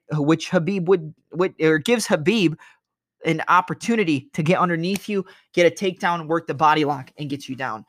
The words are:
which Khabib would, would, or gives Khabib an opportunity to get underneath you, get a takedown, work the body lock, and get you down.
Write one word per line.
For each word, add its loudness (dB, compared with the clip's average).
which 0
Khabib -2
would, 0
would, -2
or 4
gives 0
Khabib 2
an 0
opportunity 0
to -4
get 2
underneath -2
you, -4
get 6
a -12
takedown, -4
work -2
the -4
body 2
lock, -6
and -10
get -10
you -8
down. -8